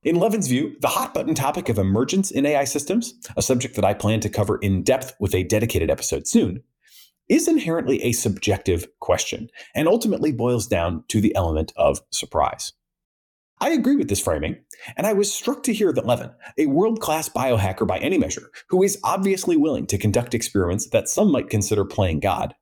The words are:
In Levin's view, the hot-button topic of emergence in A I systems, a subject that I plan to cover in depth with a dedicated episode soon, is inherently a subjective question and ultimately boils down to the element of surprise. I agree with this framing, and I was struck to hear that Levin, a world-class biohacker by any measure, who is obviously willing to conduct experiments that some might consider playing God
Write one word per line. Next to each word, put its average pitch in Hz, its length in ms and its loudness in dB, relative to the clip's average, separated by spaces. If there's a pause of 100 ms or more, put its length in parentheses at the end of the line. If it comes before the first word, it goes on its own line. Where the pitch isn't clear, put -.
In 165 140 2
Levin's 196 320 2
view, - 320 -2
the 131 80 0
hot-button - 480 -2
topic 143 320 -2
of 107 100 0
emergence 113 540 2
in 139 140 0
A 147 100 2
I 139 80 2
systems, 151 500 -2 (220)
a - 60 -2
subject 123 340 0
that 101 80 0
I 101 100 4
plan 107 280 0
to 110 80 -2
cover 104 300 0
in 95 220 2
depth 123 380 0
with 98 160 -2
a 92 80 0
dedicated 101 480 0
episode - 340 -4
soon, 131 380 0 (640)
is 320 220 2
inherently 165 520 0
a 120 120 0
subjective 95 760 0 (140)
question - 480 -2 (260)
and 156 140 2
ultimately 175 420 2
boils 120 360 0
down 85 420 -2
to 110 100 2
the 101 160 2
element 80 400 0
of 71 240 2 (120)
surprise. - 600 -2 (880)
I 285 120 0
agree 285 260 2
with 214 100 -2
this - 140 -2
framing, 82 340 -2 (400)
and 185 100 -2
I 220 60 2
was 202 220 0
struck - 300 -6
to 240 100 0
hear 202 180 2
that 123 140 -2
Levin, 117 260 -2 (260)
a 151 100 2
world-class 160 600 0
biohacker 107 580 0
by 92 120 -2
any 151 200 0
measure, - 340 -4 (180)
who 180 120 4
is 190 220 2
obviously 185 540 0
willing 147 300 2
to 101 100 0
conduct 110 360 0
experiments 98 580 -2
that 110 180 0
some 202 200 2
might 135 200 0
consider 104 340 0
playing 87 380 -2
God 90 400 -2